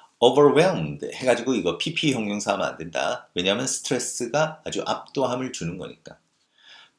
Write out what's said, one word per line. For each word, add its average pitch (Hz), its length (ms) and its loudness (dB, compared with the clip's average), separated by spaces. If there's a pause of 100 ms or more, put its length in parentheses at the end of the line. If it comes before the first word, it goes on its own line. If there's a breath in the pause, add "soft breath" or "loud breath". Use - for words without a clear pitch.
(180 loud breath)
overwhelmed 127 960 4
해가지고 123 400 2
이거 87 240 0
피피 160 340 0
형용사 104 420 -2
하면 90 120 0
안 - 100 -8
된다. 82 580 -4
왜냐하면 101 320 0
스트레스가 135 960 -2
아주 - 200 -4
압도함을 127 680 -4
주는 82 260 -8
거니까. - 400 -16 (800 soft breath)